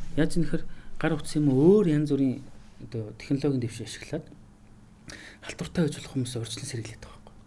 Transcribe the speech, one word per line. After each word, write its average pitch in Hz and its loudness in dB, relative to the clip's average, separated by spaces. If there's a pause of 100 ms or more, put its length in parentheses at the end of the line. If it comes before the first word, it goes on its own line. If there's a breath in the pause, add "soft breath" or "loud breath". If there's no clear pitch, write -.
(180 loud breath)
Яаж 156 4
юм 170 6
нэхэр 160 2 (360 loud breath)
гар 156 2
утсан 151 0
юм 135 6
өөр 185 8 (100)
янз 147 2
бүрийн 135 0 (400)
одоо 110 -10
технологийн 135 -2
дэвшин 113 -8
ашиглаад - -10 (1200 loud breath)
халдвартай - -4
байж 143 -6
болох - -14
хүмүүс 127 -4
урьдчилан - -8
сэргийлээд - -10
байгаа - -18
байхгүй. - -20 (120)